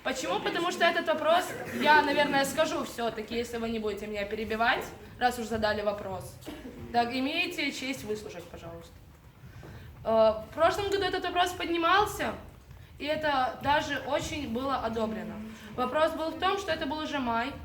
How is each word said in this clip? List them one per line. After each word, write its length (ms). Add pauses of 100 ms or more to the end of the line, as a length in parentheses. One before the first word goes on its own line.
Почему? 360
Потому 320
что 140
этот 220
вопрос 380 (360)
я, 200
наверное, 440
скажу 380
все-таки, 520
если 220
вы 120
не 100
будете 280
меня 180
перебивать, 600 (340)
раз 200
уж 80
задали 340
вопрос. 520 (600)
Так, 200
имеете 580
честь 320
выслушать, 400
пожалуйста. 480 (1120)
Э, 300 (180)
в 40
прошлом 340
году 140
этот 200
вопрос 280
поднимался, 840 (640)
и 60
это 580
даже 440
очень 460
было 320
одобрено. 500 (400)
Вопрос 360
был 200
в 80
том, 180
что 140
это 140
был 140
уже 200
май 320 (140)